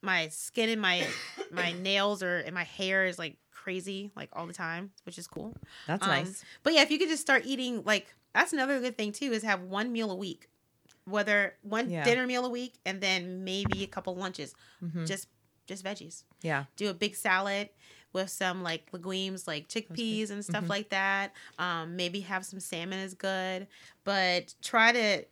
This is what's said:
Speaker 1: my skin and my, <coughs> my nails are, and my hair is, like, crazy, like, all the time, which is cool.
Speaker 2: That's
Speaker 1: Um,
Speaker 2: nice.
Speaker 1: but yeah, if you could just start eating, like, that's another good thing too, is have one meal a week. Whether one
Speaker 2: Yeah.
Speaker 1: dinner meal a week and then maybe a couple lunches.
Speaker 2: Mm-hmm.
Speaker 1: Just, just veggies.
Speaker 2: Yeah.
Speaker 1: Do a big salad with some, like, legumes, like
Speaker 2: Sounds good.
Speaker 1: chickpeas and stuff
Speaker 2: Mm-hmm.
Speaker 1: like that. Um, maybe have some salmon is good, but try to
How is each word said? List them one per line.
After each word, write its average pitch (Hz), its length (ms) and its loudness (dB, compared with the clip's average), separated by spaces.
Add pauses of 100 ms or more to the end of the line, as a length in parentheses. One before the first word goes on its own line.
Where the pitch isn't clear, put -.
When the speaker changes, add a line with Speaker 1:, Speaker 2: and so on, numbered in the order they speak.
Speaker 1:
my 180 280 2
skin - 400 0
and 220 120 2
my, 180 240 4 (240)
<coughs> - 220 -10
my 175 220 0
nails 196 500 2
are, 175 140 0
and 160 180 -4
my 175 80 -2
hair 190 420 0
is, 175 140 -2
like, 160 180 -8 (140)
crazy, 190 640 -8
like, - 180 -10
all 170 140 -8
the 175 60 -12
time, 175 380 -6 (140)
which 175 120 -14
is 175 100 -14
cool. 220 280 -10 (320)
Speaker 2:
That's 175 160 0
Speaker 1:
Um, 196 60 2
Speaker 2:
nice. 175 340 0 (200)
Speaker 1:
but 311 100 6
yeah, 302 80 10
if 311 80 8
you 302 80 4
could 330 120 4
just 320 120 0
start 269 240 4
eating, 254 380 -2
like, 202 300 2 (200)
that's 269 200 4
another 277 260 2
good 247 180 -2
thing 208 140 0
too, 269 200 -2
is 220 120 0
have 202 180 2
one 196 300 -2
meal 226 180 0
a 185 60 -4
week. 185 320 -8 (580)
Whether 202 580 2
one 214 260 -2
Speaker 2:
Yeah. 165 140 -2
Speaker 1:
dinner 247 220 4
meal 247 200 0
a 254 40 0
week 240 260 -6 (100)
and 190 160 -4
then 185 420 0
maybe 190 400 -2
a 190 40 -6
couple 185 280 -6
lunches. 185 400 -8 (280)
Speaker 2:
Mm-hmm. 165 220 -4
Speaker 1:
Just, 190 220 -6 (400)
just 185 160 -10
veggies. 190 400 -10 (180)
Speaker 2:
Yeah. 147 240 0 (120)
Speaker 1:
Do 202 120 0
a 190 40 -2
big 208 220 -2
salad 196 540 2 (440)
with 185 160 0
some, 185 340 -2
like, 160 280 -4
legumes, 190 560 -4
like 151 240 -6
Speaker 2:
Sounds 220 180 -4
good. 165 80 -8
Speaker 1:
chickpeas 220 340 -2
and 202 140 -6
stuff 190 180 -2
Speaker 2:
Mm-hmm. 170 60 -2
Speaker 1:
like 202 200 0
that. 196 440 2 (260)
Um, 170 360 -2
maybe 180 260 -2
have 185 240 -4
some 190 140 -10
salmon 185 400 -6
is 190 160 -6
good, 190 520 -2 (360)
but 180 580 2
try 226 320 8
to 214 380 4